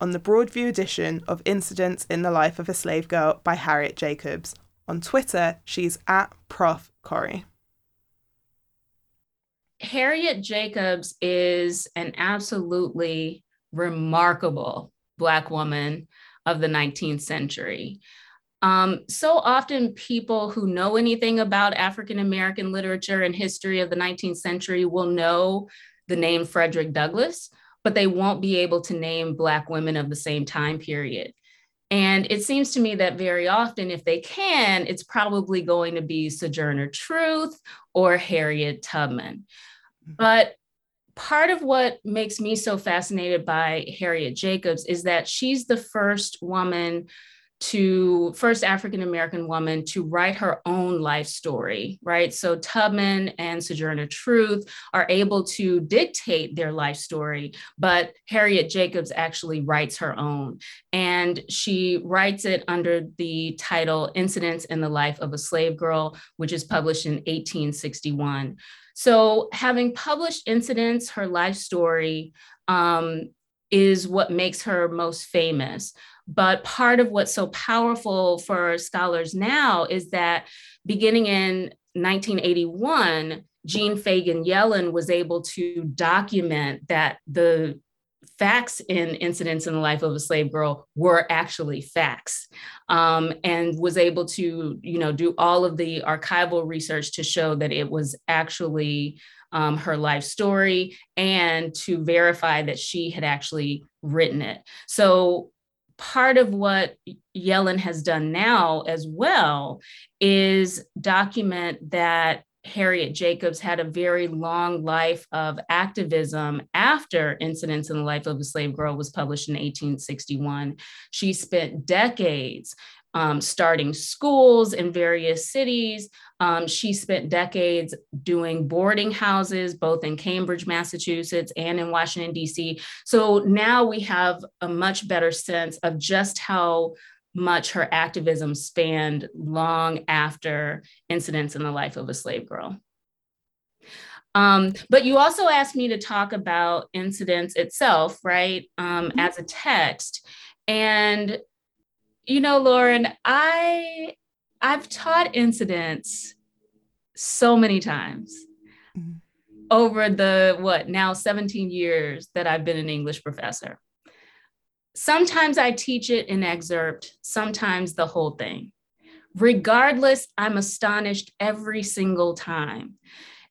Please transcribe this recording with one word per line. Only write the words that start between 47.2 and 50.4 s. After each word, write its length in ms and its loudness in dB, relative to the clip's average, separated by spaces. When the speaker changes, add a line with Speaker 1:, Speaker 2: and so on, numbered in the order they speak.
Speaker 2:
to, 760 2
first 320 0
African-American 840 -2
woman 380 -2
to 180 -4
write 320 0
her 300 -2